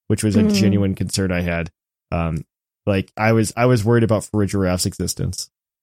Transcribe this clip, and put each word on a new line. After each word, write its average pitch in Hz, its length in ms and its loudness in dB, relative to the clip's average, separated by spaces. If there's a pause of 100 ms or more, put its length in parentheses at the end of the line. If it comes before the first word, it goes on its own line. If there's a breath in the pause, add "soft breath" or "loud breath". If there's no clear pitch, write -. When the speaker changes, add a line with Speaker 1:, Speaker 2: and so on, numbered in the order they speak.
Speaker 1:
which - 140 0
was 107 140 2
a 110 60 4
Speaker 2:
Mm. 107 120 2
Speaker 1:
genuine 98 400 2
concern 92 380 -4
I 87 80 -2
had. 85 300 -4 (420)
Um, 82 320 -2 (420)
like, 98 300 -2
I 110 160 2
was, 110 240 0
I 120 100 2
was 123 180 2
worried 117 200 4
about 104 180 2
Farigiraf's 95 640 0
existence. 90 640 -6 (320)